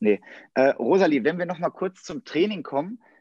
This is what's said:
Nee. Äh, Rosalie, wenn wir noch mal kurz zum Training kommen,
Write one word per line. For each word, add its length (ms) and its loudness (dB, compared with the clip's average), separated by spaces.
Nee. 200 2
Äh, 160 4
Rosalie, 540 2
wenn 140 0
wir 80 -4
noch 120 -8
mal 120 -2
kurz 320 -8
zum 220 -12
Training 380 -2
kommen, 380 -6